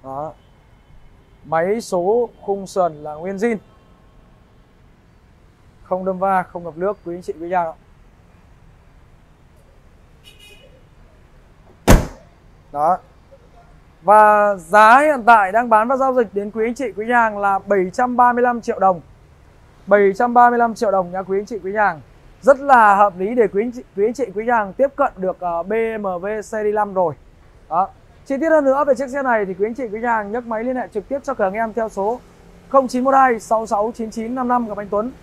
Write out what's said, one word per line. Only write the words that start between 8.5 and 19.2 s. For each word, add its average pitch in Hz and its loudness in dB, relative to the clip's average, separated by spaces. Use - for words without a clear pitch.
Đó. 156 0
Và 208 6
giá 208 6
hiện 294 0
tại 208 6
đang 240 2
bán 220 4
và 269 0
giao 262 0
dịch 240 0
đến 202 -6
quý 220 -4
anh 240 -4
chị, 233 -6
quý 220 -6
hàng 226 2
là 196 0
bảy 190 0
trăm 247 -2
ba 247 4
mươi 240 0
lăm 240 0
triệu 220 -6
đồng. 185 2